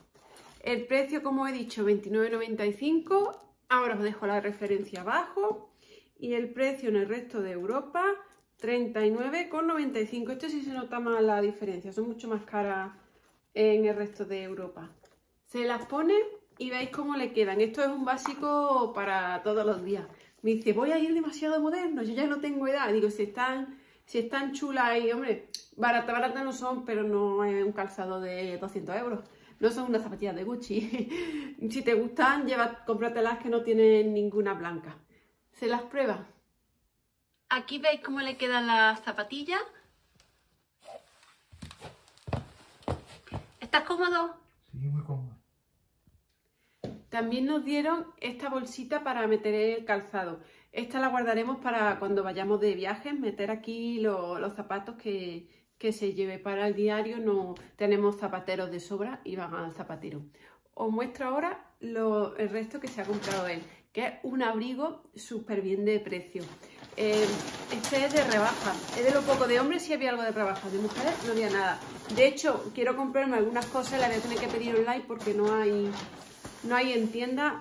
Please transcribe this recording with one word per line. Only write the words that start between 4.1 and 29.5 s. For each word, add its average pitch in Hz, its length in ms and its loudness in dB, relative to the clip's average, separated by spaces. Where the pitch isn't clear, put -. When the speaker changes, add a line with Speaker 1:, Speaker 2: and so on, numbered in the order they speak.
Speaker 1:
la 202 120 2
referencia 202 600 -4
abajo. 349 760 -2
Y 240 160 -4
el 240 180 -2
precio 269 360 0
en 214 80 4
el 202 120 2
resto 233 340 -4
de 185 80 -4
Europa, 247 540 -2
treinta 226 480 0
y 214 60 6
nueve 277 380 0
con 320 180 0
noventa 294 340 0
y 214 60 0
cinco. 240 260 -6
Este 262 160 -6
sí 294 140 -4
se 269 100 -6
nota 240 280 -6
más 233 220 2
la 208 200 6
diferencia, 196 500 -2
son 214 140 -2
mucho 233 220 -8
más 214 160 -4
caras 202 480 -2
en 214 320 6
el 208 120 2
resto 208 280 -4
de 190 200 -6
Europa. 180 460 -10
Se 240 180 -4
las 233 220 -2
pone 320 280 4
y 254 120 -6
veis 254 200 -4
cómo 285 260 -4
le 247 160 -2
quedan. 202 280 4
Esto 226 220 2
es 277 60 4
un 269 160 -2
básico 277 920 2
para 190 480 0
todos 208 240 2
los 185 180 2
días. 190 200 -2
Me 220 100 4
dice, 220 200 2
"Voy 254 200 2
a 330 60 4
ir 320 140 2
demasiado 311 480 0
moderno, 311 440 0
yo 226 100 -2
ya 277 120 2
no 285 120 0
tengo 285 300 0
edad." 269 240 2
Digo, 214 180 4
"Si 208 140 -2
están, 262 540 -2
si - 160 -4
están 269 320 -2
chulas 254 460 2
y, 233 140 2
hombre, 247 380 -2
barata, 233 360 2
barata 247 320 0
no 269 80 -2
son, 254 320 -4
pero 214 180 -2
no 208 420 2
es 196 200 2
un 208 80 0
calzado 190 480 -6
de 180 380 -4
doscientos 185 380 -6
euros. 233 240 -4